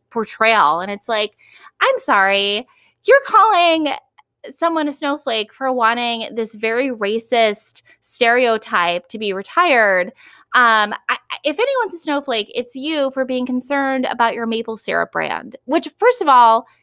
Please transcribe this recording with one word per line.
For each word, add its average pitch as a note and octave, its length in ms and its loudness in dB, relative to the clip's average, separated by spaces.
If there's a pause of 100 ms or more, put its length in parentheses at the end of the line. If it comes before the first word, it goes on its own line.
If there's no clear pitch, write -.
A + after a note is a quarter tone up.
(100)
portrayal?" G#3 720 2
And G3 100 -8
it's G3+ 180 -12
like, G#3+ 260 -2 (460)
I'm B4+ 180 2
sorry, G3+ 680 0 (400)
you're C#5 180 6
calling F4 680 4 (560)
someone D#4+ 380 -2
a C#4+ 40 -6
snowflake C#4 600 -4
for C4 200 -4
wanting A#3 640 -2
this A3 200 -8
very A3+ 360 -2
racist A3 920 -2 (180)
stereotype A3+ 1080 0
to G#3+ 100 -12
be G#3 140 -4
retired. G#3 760 2 (460)
Um, A3 400 4 (140)
I, A#3+ 100 -2 (120)
I, D3+ 140 -8
if D4 140 -2
anyone's A#4+ 360 -2
a E4 40 -12
snowflake, C#4 560 -4
it's A#3+ 200 -8
you C#4 360 -2
for C4 140 -4
being B3+ 220 -4
concerned C4 600 -2
about A#3 280 0
your A#3 120 -6
maple A3 300 -6
syrup E3+ 360 -4
brand, - 520 -6
which, D4+ 240 -2 (100)
first A#4+ 240 2
of D#4 60 -2
all, A#3+ 380 6 (160)